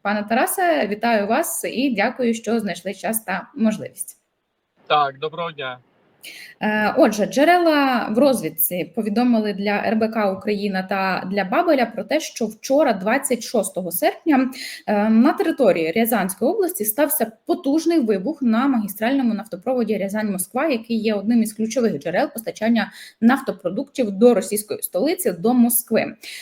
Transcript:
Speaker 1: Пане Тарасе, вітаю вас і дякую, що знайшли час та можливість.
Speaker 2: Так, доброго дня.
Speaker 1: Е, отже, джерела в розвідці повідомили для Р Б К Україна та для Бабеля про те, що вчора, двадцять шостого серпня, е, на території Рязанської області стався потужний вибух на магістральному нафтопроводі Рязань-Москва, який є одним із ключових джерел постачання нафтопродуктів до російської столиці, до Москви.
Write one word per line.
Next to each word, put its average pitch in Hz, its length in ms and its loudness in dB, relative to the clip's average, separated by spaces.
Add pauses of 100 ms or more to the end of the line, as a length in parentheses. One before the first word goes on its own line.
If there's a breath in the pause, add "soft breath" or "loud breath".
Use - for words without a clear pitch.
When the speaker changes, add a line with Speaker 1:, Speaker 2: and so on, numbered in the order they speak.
Speaker 1:
Пане 208 280 -2
Тарасе, 302 580 0
вітаю 208 400 0
вас 269 360 -2
і 254 320 -2
дякую, 233 380 0
що 226 260 -2
знайшли 196 340 -6
час 220 260 -4
та 180 360 -6
можливість. - 640 -4 (720)
Speaker 2:
Так, 143 320 0
доброго 160 320 -8
дня. 131 260 -10 (840 loud breath)
Speaker 1:
Е, 214 360 0
отже, 214 280 4
джерела 285 840 2
в 226 60 0
розвідці 185 800 0
повідомили 214 580 0
для 202 320 -2
Р 214 100 0
Б 220 120 2
К 214 240 0
Україна 196 520 -4
та 190 480 -2
для 202 120 0
Бабеля 277 420 2
про - 180 -10
те, 302 160 -2
що - 260 -4
вчора, 262 480 0
двадцять 233 500 -2
шостого 185 480 -4
серпня, 269 600 0 (360 loud breath)
е, 208 220 2
на 240 240 6
території 208 580 2
Рязанської 226 600 0
області 381 340 -2
стався 285 460 -2 (140)
потужний 320 540 0
вибух 220 420 0
на 240 260 2
магістральному 233 640 0
нафтопроводі 214 640 -2
Рязань-Москва, 208 720 -4
який 226 300 -2
є 214 160 0
одним 214 300 2
із 214 100 -4
ключових 220 460 0
джерел 196 340 0
постачання 220 580 -2 (300 loud breath)
нафтопродуктів 220 920 0
до 233 220 6
російської - 480 -2
столиці, 262 500 -2
до 180 220 0
Москви. 233 600 2 (260 loud breath)